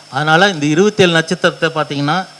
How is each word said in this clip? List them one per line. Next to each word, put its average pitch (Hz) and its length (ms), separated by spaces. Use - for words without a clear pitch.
அதனால 160 380
இந்த 147 200
இருபத்தேழு 190 440
நட்சத்திரத்தை 165 580
பார்த்தீங்கன்னா 147 420